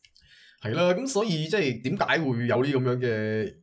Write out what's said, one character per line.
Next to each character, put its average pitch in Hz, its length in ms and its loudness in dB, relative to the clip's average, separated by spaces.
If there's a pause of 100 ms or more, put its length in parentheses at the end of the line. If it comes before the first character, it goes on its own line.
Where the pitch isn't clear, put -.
(640)
係 110 120 -4
啦， 180 200 4
噉 254 140 -2
所 208 160 0
以 156 240 -2
即 190 80 0
係 127 260 0
點 - 160 -2
解 147 200 2
會 123 280 0
有 117 180 2
啲 143 120 0
噉 127 80 2
樣 123 140 0
嘅， 110 640 -2